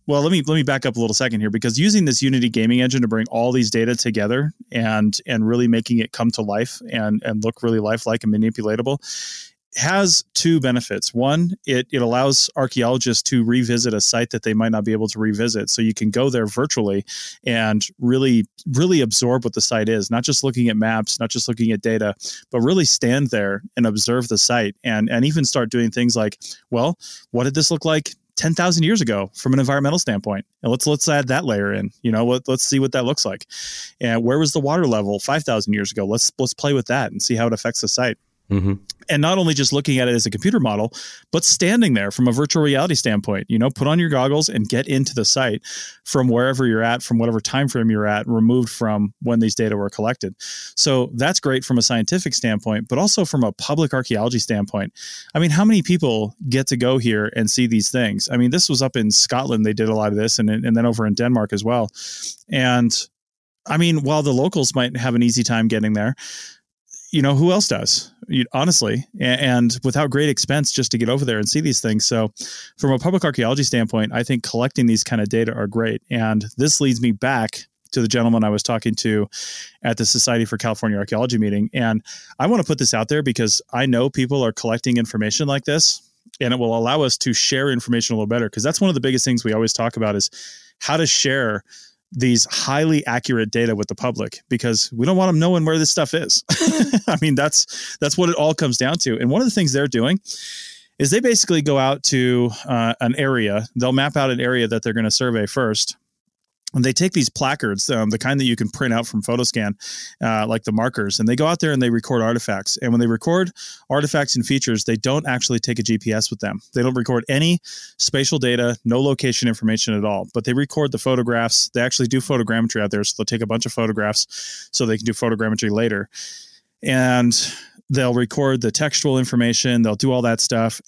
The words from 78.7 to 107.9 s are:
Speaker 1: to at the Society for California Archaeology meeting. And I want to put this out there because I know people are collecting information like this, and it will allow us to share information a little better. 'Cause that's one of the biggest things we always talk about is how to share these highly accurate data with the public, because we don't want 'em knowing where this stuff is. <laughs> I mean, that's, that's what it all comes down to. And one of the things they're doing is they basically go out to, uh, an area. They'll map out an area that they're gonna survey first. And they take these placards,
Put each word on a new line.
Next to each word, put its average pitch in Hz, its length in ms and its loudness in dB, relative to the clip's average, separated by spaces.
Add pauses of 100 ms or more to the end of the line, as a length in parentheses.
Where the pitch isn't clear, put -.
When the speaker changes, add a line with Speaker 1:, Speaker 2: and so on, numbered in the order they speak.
Speaker 1:
to 107 340 0 (540)
at 117 140 0
the 113 100 0
Society 117 380 2
for 107 120 -6
California 110 400 -2
Archaeology 117 400 -2
meeting. 104 340 0
And 113 320 0 (360)
I 143 80 2
want 214 160 2
to - 40 -4
put 143 120 0
this - 160 0
out 110 140 0
there 147 120 2
because 117 400 0 (120)
I 127 120 0
know 127 240 2
people 135 340 0
are 113 80 2
collecting 117 460 -2
information 110 500 -2
like 139 180 -2
this, - 360 0 (400)
and 123 100 0
it 127 60 0
will 117 180 0
allow 127 280 2
us 127 160 2
to 123 140 0
share 135 360 0
information 120 460 -2
a - 20 -2
little 107 80 -2
better. 113 240 -2
'Cause 107 140 -6
that's 151 180 0
one 196 80 4
of 170 60 0
the 131 60 -2
biggest 127 220 0
things 123 220 0
we 110 80 0
always 110 180 0
talk 117 260 -2
about 107 180 0
is 101 160 -2 (480)
how 147 180 -2
to 165 80 2
share 127 580 0 (520)
these 120 360 2
highly 151 560 0
accurate 117 420 -2
data 117 260 0
with 104 120 -4
the - 80 -8
public, 113 520 -6
because 117 460 -2
we 117 100 -2
don't 185 140 2
want 190 120 2
'em 160 100 2
knowing 170 260 2
where 160 140 2
this 156 100 2
stuff 151 240 0
is. - 340 -2
<laughs> 285 600 0
I 165 140 0
mean, 156 120 2
that's, - 640 -2
that's 147 200 -2
what 180 100 4
it 170 60 0
all 151 180 2
comes 139 240 0
down 143 220 -2
to. 113 180 -2
And 120 140 0
one 180 100 2
of 262 60 2
the 220 40 0
things 165 220 0
they're 139 140 0
doing 131 320 0 (800)
is 139 100 2
they 196 100 2
basically 220 440 2
go 143 160 2
out 135 240 0
to, 123 480 2 (160)
uh, 117 340 0
an 123 140 0
area. 113 500 0 (100)
They'll 123 180 0
map 135 220 0
out 139 140 0
an 123 100 -2
area 123 280 0
that 110 160 -2
they're 113 100 -2
gonna 110 160 0
survey 117 380 0
first. 113 500 -2 (800)
And 127 80 2
they 127 80 2
take 180 220 2
these 123 160 2
placards, 127 640 -2